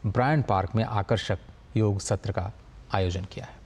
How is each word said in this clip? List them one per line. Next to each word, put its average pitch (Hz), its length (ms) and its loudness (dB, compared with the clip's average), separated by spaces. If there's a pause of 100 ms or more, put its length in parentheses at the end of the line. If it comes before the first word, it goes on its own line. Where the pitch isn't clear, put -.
ब्रायंट 127 400 2
पार्क 95 300 0
में 110 80 4
आकर्षक 107 560 0 (380)
योग 104 220 4
सत्र 104 320 -2
का 95 200 -4 (420)
आयोजन 92 380 0
किया - 140 -12
है। - 100 -18 (100)